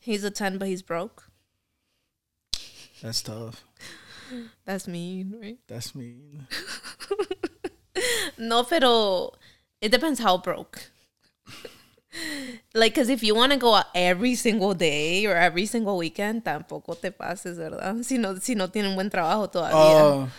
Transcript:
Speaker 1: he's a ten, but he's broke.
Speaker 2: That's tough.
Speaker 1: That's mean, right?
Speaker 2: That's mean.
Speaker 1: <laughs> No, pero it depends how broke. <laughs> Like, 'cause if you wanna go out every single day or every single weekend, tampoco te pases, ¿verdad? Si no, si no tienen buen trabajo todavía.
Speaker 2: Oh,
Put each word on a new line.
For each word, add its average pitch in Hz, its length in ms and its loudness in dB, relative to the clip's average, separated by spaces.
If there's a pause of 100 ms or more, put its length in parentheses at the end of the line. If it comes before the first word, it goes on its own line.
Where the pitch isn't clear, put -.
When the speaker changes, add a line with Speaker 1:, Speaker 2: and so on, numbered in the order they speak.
Speaker 1:
he's 208 240 -4
a 202 60 -2
ten, 196 260 -6
but 196 100 -6
he's 185 140 -4
broke. - 480 -10 (1700)
Speaker 2:
That's 113 200 -8
tough. 110 420 -14 (1000)
Speaker 1:
That's 190 240 -8
mean, 185 520 -8
right? 220 160 -16 (120)
Speaker 2:
That's 117 260 -12
mean. 135 560 -16
Speaker 1:
<laughs> - 1900 -8
No, 233 280 0
pero 233 680 2 (480)
it 214 140 -2
depends 254 260 0
how 190 200 4
broke. - 520 -10 (560)
<laughs> - 240 -18 (1040)
Like, 220 180 4
'cause 254 160 2
if 247 140 0
you 214 100 4
wanna 262 240 4
go 233 160 6
out 190 120 6 (100)
every 180 400 2
single 202 400 0
day 165 500 0
or 196 100 2
every 175 300 2
single 208 320 -2
weekend, 202 480 -4
tampoco 156 540 -8
te 185 100 -6
pases, - 480 -10
¿verdad? 190 480 -6
Si 262 140 -2
no, 196 180 -2
si 247 160 -4
no 190 140 0
tienen 196 260 -2
buen 190 160 -2
trabajo 185 420 0
todavía. 165 220 -2
Speaker 2:
Oh, 151 640 8